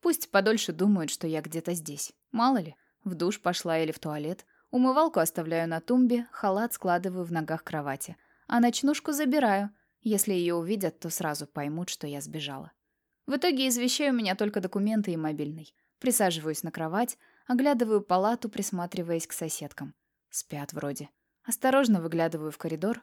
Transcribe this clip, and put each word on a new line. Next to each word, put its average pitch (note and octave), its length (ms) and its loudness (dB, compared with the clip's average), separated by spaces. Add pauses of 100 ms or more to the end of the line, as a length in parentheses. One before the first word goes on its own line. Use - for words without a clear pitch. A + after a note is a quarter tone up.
Пусть - 280 2
подольше G3 440 4
думают, F3 360 4
что - 160 -6
я D#3+ 140 0
где-то D#3+ 340 -4
здесь. D3+ 380 -8 (200)
Мало B3 260 4
ли, D#3+ 180 -4 (300)
в F#3 100 -4
душ F3 260 0
пошла E3+ 380 0
или D#3+ 140 0
в - 60 -10
туалет. D3+ 460 -8 (240)
Умывалку C4 520 4
оставляю E3 480 0
на E3 100 -2
тумбе, A#3+ 520 4
халат G#3 420 0
складываю F3+ 500 0
в E3+ 80 -6
ногах D#3+ 320 -2
кровати. C#3+ 540 -6 (300)
А A#3+ 120 2
ночнушку C#4 540 2
забираю. B3+ 560 2 (320)
Если G#3 320 0
ее E3+ 240 2
увидят, F3+ 420 -2
то E3 100 -8
сразу D#3 380 -4
поймут, D#3 420 -6
что - 160 -8
я C#3+ 140 -8
сбежала. D3 520 -10 (540)
В C#4 120 -2
итоге C4+ 300 2
из B3 100 2
вещей B3+ 320 2
у C4 40 2
меня G#3 220 0
только G#3 240 0
документы G3+ 520 0
и E3 60 -2
мобильный. D3+ 560 -6 (260)
Присаживаюсь E3 640 0
на E3 80 -6
кровать, F3 460 -2 (300)
оглядываю A#3+ 540 2
палату, G#3 480 2
присматриваясь F3 760 -4
к - 60 -16
соседкам. D3 640 -8 (340)
Спят - 440 -10
вроде. C#3+ 360 -6 (340)
Осторожно B3 580 4
выглядываю E3 500 0
в - 60 -14
коридор. E3+ 460 -4